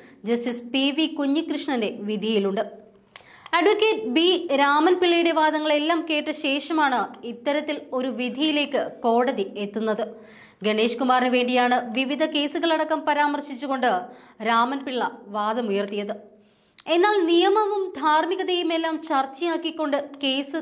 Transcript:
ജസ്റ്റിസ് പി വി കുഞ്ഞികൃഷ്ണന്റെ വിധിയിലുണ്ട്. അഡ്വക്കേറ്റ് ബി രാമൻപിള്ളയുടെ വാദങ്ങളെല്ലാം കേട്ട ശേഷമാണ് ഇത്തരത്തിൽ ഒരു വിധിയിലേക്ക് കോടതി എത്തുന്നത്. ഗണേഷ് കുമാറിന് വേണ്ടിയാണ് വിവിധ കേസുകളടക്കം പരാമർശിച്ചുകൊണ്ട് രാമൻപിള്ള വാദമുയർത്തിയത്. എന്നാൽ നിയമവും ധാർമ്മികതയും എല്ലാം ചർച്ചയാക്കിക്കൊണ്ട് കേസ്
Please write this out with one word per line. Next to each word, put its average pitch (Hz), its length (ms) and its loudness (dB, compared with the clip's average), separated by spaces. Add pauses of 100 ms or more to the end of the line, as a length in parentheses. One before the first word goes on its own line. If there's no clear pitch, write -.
(300)
ജസ്റ്റിസ് 240 440 -2
പി 269 100 2 (140)
വി 320 80 4 (140)
കുഞ്ഞികൃഷ്ണന്റെ 277 720 -2 (200)
വിധിയിലുണ്ട്. 202 540 0 (960)
അഡ്വക്കേറ്റ് 427 560 2
ബി 330 120 4 (360)
രാമൻപിള്ളയുടെ 339 760 4
വാദങ്ങളെല്ലാം 311 680 2
കേട്ട 302 200 -2 (140)
ശേഷമാണ് 277 580 0 (320)
ഇത്തരത്തിൽ 294 460 -2 (200)
ഒരു 254 200 -4
വിധിയിലേക്ക് 285 640 -2 (220)
കോടതി 240 420 2 (200)
എത്തുന്നത്. 214 380 -2 (640)
ഗണേഷ് 220 340 2
കുമാറിന് 254 360 4
വേണ്ടിയാണ് 247 420 2 (180)
വിവിധ 269 260 -2 (120)
കേസുകളടക്കം 311 720 0
പരാമർശിച്ചുകൊണ്ട് 285 840 0 (600)
രാമൻപിള്ള 254 520 0 (340)
വാദമുയർത്തിയത്. 208 800 -2 (800)
എന്നാൽ 403 240 4 (100)
നിയമവും 392 560 4 (140)
ധാർമ്മികതയും 339 800 0
എല്ലാം 320 180 -2 (140)
ചർച്ചയാക്കിക്കൊണ്ട് 311 880 -2 (260)
കേസ് 277 380 -2